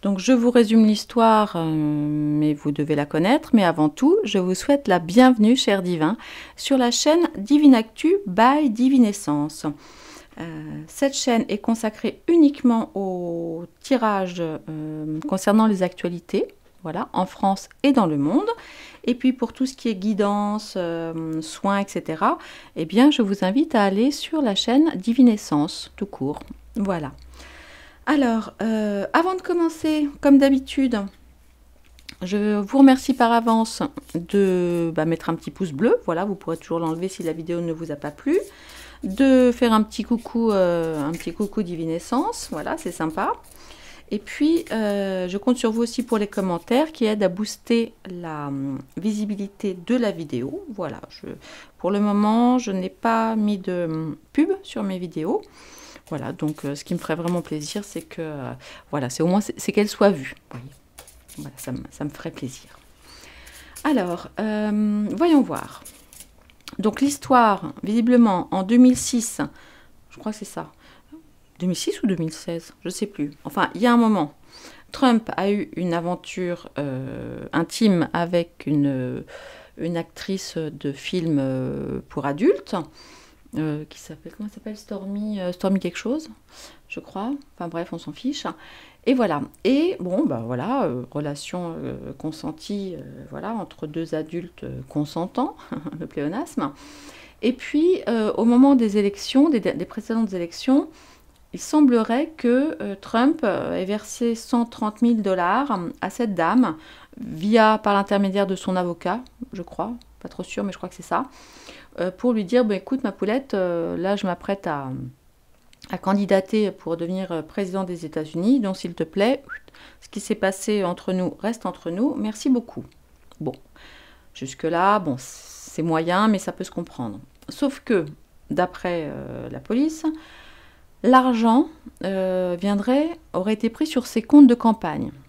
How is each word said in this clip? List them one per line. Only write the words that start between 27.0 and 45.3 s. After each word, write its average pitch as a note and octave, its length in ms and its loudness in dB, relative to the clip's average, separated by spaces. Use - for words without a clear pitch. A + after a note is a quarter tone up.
Alors, A#3+ 560 2
euh, G#3+ 500 -2
avant F4+ 240 2
de F#4 60 -6
commencer, D#4+ 680 0
comme C#4 160 8
d'habitude, C4 640 2
je G#3 380 0
vous G#3 180 -2
remercie C4+ 360 8
par A#3 200 2
avance A3+ 480 2
de, F3 800 0
bah, D#3+ 80 0
mettre E3 260 -2
un E3 60 0
petit - 160 -10
pouce E3 220 -6
bleu. A#3 320 2
Voilà, E3+ 180 -2
vous G3+ 120 -4
pourrez E3 220 -6
toujours E3 220 -4
l'enlever E3 300 -4
si F#3 140 -12
la D#3+ 100 -2
vidéo E3+ 260 -6
ne E3+ 140 -4
vous D#3+ 180 -8
a D3 60 -8
pas D3 140 -10
plu. D4+ 280 0
De B3+ 500 6
faire A#3+ 200 2
un G#3+ 100 4
petit G#3+ 200 -6
coucou, A3+ 480 -2
euh, E3+ 500 2
un C#3+ 100 -2
petit E3+ 220 -8
coucou - 280 -4
Divinescence. F3 880 -4
Voilà, E3 260 -6
c'est F3+ 160 -8
sympa. F#3+ 400 -4
Et G#3 80 -4
puis, - 520 0
euh, G3+ 560 -2
je F#3 120 -4